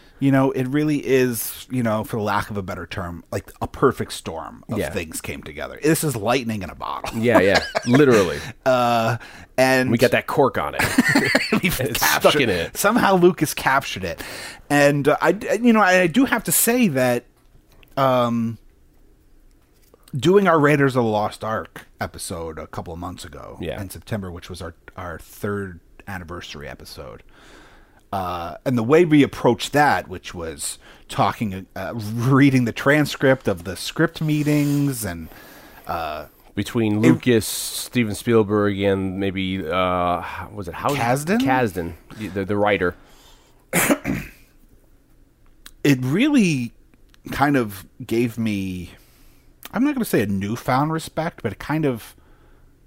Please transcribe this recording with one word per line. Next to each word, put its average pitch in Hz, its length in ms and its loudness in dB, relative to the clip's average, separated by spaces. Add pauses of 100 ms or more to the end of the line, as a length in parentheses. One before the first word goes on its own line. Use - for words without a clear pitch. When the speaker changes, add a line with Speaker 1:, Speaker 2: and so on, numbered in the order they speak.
(200)
Speaker 1:
You 139 120 4
know, 135 200 4
it 131 120 -2
really 147 420 -2
is, 127 640 0
you 127 140 -2
know, 107 220 0
for - 100 -8
the 107 80 -2
lack 101 260 -2
of 110 60 -8
a 101 60 -6
better 90 260 -10
term, 87 440 -10
like, - 200 -8 (100)
a 104 60 -6
perfect - 460 0
storm 80 580 -12
of 110 80 -4
Speaker 2:
Yeah. 78 100 -4
Speaker 1:
things 85 300 -8
came 69 240 -12
together. 71 400 -12
This 156 220 2
is 135 100 -2
lightning 113 480 -2
in 85 60 -10
a 69 60 -14
bottle. - 440 -8
Speaker 2:
Yeah, 117 220 6
yeah, 95 180 4 (140)
Speaker 1:
<laughs> - 120 -4
Speaker 2:
literally. 117 540 6 (260)
Speaker 1:
Uh, 120 520 2 (400)
and 131 340 4
Speaker 2:
We 120 60 2
got 123 140 4
that 113 160 0
cork 135 300 2
on 71 180 -4
it. - 60 -2
Speaker 1:
<laughs> - 800 2
We've - 200 -2
Speaker 2:
It's 123 180 -2
Speaker 1:
captured 156 300 4
Speaker 2:
stuck 147 120 4
in 117 80 2
it. 85 280 -2
Speaker 1:
Somehow 202 400 2
Lucas 175 360 4
captured 135 520 -2
it. 82 160 -8 (480)
And, 143 400 4
uh, 147 120 4
I, 165 160 4 (140)
I, - 100 0
you 240 120 6
know, 220 80 4
I, 185 200 6
I 180 60 4
do 226 160 4
have 247 220 0
to 170 80 -4
say 233 340 2
that, 127 380 0 (720)
um, 120 600 2 (1600)
doing 185 320 4
our 165 120 4
Raiders 143 360 4
of 127 80 2
the 113 60 0
Lost 107 340 -2
Ark 107 440 -8 (120)
episode 82 600 -8
a 76 80 -12
couple 87 260 -12
of 82 60 -12
months 87 260 -12
ago - 360 -18
Speaker 2:
Yeah. 85 200 -8
Speaker 1:
in 92 80 -10
September, 95 420 -10
which 85 180 -14
was 92 120 -14
our, 82 140 -14 (200)
our 87 240 -12
third 98 600 -8 (280)
anniversary 85 600 -12
episode. 64 560 -18 (880)
Uh, 90 420 -6 (100)
and 131 120 0
the 113 60 0
way 156 200 6
we 151 200 6
approached - 500 0
that, 131 340 2
which - 260 -14
was 80 440 -10 (320)
talking, 98 560 -2 (100)
uh, 90 200 -8
reading 123 720 4
the 110 60 -2
transcript 139 760 2
of 90 180 -2
the 90 100 -8
script - 460 -4
meetings 143 840 0
and, 85 240 -8 (600)
uh, 76 400 -8 (260)
Speaker 2:
Between 107 500 -2
Speaker 1:
it 120 40 6
Speaker 2:
Lucas, 123 380 4
Steven - 720 -4
Spielberg, 104 640 2
and 95 400 0
maybe, 95 480 -2
uh, 90 560 0 (300)
was 101 160 -10
it 80 60 -10
Howard 139 220 -2
Speaker 1:
Kasdan? 143 440 0
Speaker 2:
Kasdan, 95 520 0 (240)
the, 107 100 -8
the, 95 180 -4
the 104 120 -2
writer. 98 380 2 (800)
Speaker 1:
<clears throat> - 20 0 (2000)
It 139 180 4
really 170 720 2 (580)
kind 143 240 2
of 104 300 -2 (200)
gave 117 340 0
me, 95 520 -4 (800)
I'm 226 120 0
not 294 100 2
gonna 247 120 -2
say 147 160 0
a 98 40 0
newfound 120 640 -2
respect, 160 520 -6
but 107 80 -4
it - 80 -12
kind 151 260 -2
of 123 300 -4 (720)